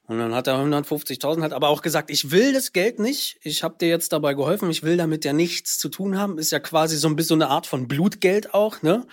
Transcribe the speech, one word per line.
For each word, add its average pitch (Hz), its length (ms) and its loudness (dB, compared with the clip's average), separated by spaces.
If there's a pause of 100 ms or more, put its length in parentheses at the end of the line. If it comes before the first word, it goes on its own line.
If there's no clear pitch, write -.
Und 113 100 -4
dann 117 160 -2
hat 123 140 -2
er 131 120 2
hundertfünfzigtausend, 147 840 -2
hat 151 80 -4
aber 143 160 2
auch 151 140 2
gesagt, 156 260 -2
"Ich 143 220 -2
will 226 200 6
das 262 220 -2
Geld 196 240 0
nicht, 247 460 -4
ich 151 200 -6
hab 165 140 -6
dir 170 120 2
jetzt 170 220 0
dabei 151 220 0
geholfen, 165 380 0
ich 160 100 -4
will 165 160 2
damit 156 260 0
ja 139 100 0
nichts 170 440 0
zu - 100 -4
tun 190 300 -4
haben." 196 220 -2
Ist 160 100 -2
ja 160 100 0
quasi 160 380 0
so 147 100 2
ein 156 80 2
bisschen 160 240 2
so 160 60 4
eine 131 60 2
Art 160 160 0
von 127 200 -4
Blutgeld 185 680 0
auch, 214 260 2
ne? 202 320 2